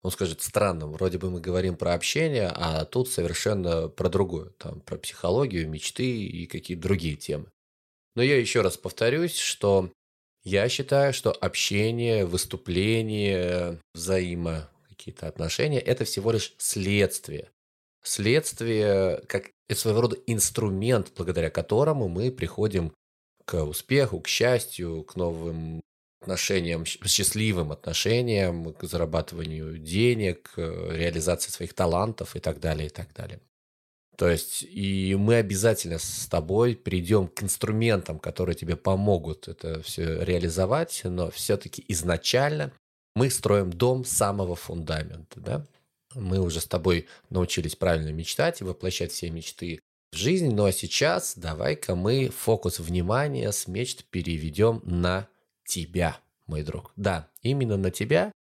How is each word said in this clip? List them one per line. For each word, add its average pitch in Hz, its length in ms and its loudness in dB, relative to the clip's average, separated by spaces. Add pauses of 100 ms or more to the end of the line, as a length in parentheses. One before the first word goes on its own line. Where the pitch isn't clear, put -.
он 92 100 -2
скажет: 82 300 -2
«Странно, 92 440 0
вроде 87 320 -2
бы 92 120 -4
мы 90 100 -6
говорим 90 360 0
про 87 180 0
общение, 127 600 0
а 80 300 0
тут 127 240 0
совершенно 85 800 0
про 90 200 0
другое, 87 500 0
там, - 220 -12
про - 180 -10
психологию, 92 680 0
мечты 78 360 -6
и 95 420 -4
какие-то 87 360 -8
другие 85 340 0
темы». 73 300 -6 (680)
Но 117 80 2
я 135 160 4
еще 117 240 2
раз 92 140 2
повторюсь, 143 600 0
что 98 540 2 (540)
я 98 240 2
считаю, 139 440 2
что - 200 0
общение, 110 920 0
выступление, 92 1600 0 (140)
взаимо-, 85 760 -2 (200)
какие-то - 380 -14
отношения — 120 540 0 (120)
это - 120 0
всего 104 260 0
лишь 110 280 0
следствие. 95 920 0 (540)
Следствие, 104 1200 2
как, - 240 -4 (180)
это 107 120 -2
своего 113 220 4
рода 117 140 2 (100)
инструмент, 107 880 0
благодаря 82 340 -2
которому 123 580 2
мы 98 220 -2
приходим 95 640 -2 (520)
к 87 200 -2
успеху, 98 560 0
к - 80 -8
счастью, 92 720 0
к - 140 -14
новым 82 640 -4 (420)
отношениям, 85 640 -2
щ-, - 220 -8
счастливым 95 640 2
отношениям, 95 1000 0
к - 120 -14
зарабатыванию 80 960 -4
денег, 98 760 0
к - 40 -8
реализации 85 920 -2
своих - 240 -8
талантов 92 600 0
и 85 60 -6
так 80 180 -4
далее, 78 280 -2
и - 40 -10
так - 240 -14
далее. - 240 -12 (760)
То 87 120 4
есть - 360 0
и 98 520 0
мы 104 200 6
обязательно 98 600 2
с - 280 -6
тобой 98 480 2
придем 92 540 2
к - 160 -8
инструментам, 107 760 0
которые 87 380 -2
тебе 85 200 -4
помогут 95 720 0
это 82 360 -8
все 82 420 -2
реализовать, 90 800 0
но 90 260 -2
все-таки - 580 -4
изначально 123 840 0 (420)
мы 123 160 4
строим 101 400 4
дом 123 340 2
с - 60 -6
самого 101 460 2
фундамента, 82 840 -6
да? 147 260 -4 (480)
Мы 95 260 0
уже 85 200 0
с - 60 -6
тобой 87 400 2 (240)
научились 87 460 0
правильно 82 340 2
мечтать 85 520 -2
и - 20 -6
воплощать 92 480 -4
все - 180 -6
мечты 82 500 -8 (320)
в - 40 -10
жизнь, 151 360 2
ну 104 120 4
а 98 80 6
сейчас 156 640 0
давай-ка 85 580 -2
мы 113 360 2
фокус - 500 0
внимания 104 720 0
с - 160 -4
мечт 110 420 -6
переведем 85 760 2
на 87 440 0 (380)
тебя, 85 540 -2 (260)
мой 76 160 -4
друг. - 340 -8
Да, 92 320 -2 (140)
именно 120 340 0
на 95 140 2
тебя. 160 400 0 (120)